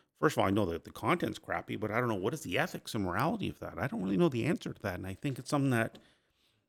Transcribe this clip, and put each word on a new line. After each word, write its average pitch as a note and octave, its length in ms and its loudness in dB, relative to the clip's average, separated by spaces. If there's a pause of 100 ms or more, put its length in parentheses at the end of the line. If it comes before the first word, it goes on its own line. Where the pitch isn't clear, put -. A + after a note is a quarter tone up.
(200)
first D3 160 4
of A#2 40 4
all, G2+ 60 6
I F#2+ 40 4
know G2+ 160 4
that E2 180 -4
the - 60 -14
content's C3+ 480 0
crappy, - 380 -6
but G2+ 140 -4
I G#2+ 80 0
don't B2 100 2
know A2 60 2
what G2+ 200 0
is - 80 -8
the F#2 160 -2
ethics - 360 -4
and G#2 100 2
morality A#2+ 440 0
of - 120 -8
that. - 180 -8
I - 80 0
don't A3 160 -2
really F#3+ 140 0
know F3 120 6
the A#2+ 160 0
answer - 280 -2
to - 100 -16
that. F#2+ 120 -2
And F#2+ 120 -6
I F#2+ 80 -6
think C3+ 240 -4
it's - 120 -10
something C#3 200 4
that A2+ 280 0 (720)